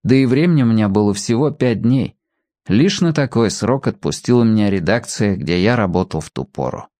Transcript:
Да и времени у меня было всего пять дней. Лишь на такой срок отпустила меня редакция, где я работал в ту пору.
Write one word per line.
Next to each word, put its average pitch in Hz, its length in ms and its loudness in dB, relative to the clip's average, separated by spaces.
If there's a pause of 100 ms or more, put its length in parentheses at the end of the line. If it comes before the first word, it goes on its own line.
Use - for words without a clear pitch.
Да 117 120 2
и 135 120 4
времени 147 360 2
у 120 40 2
меня 110 220 2
было 101 240 2
всего 120 380 -2
пять 117 320 -2
дней. 120 340 -2 (500)
Лишь 156 340 2
на 165 120 2
такой 117 380 0
срок 123 360 -2
отпустила 120 580 0
меня 107 260 2
редакция, 98 680 -2
где 87 260 -2
я 120 140 2
работал 90 440 -2
в - 100 -16
ту 69 140 -8
пору. - 440 -10 (120)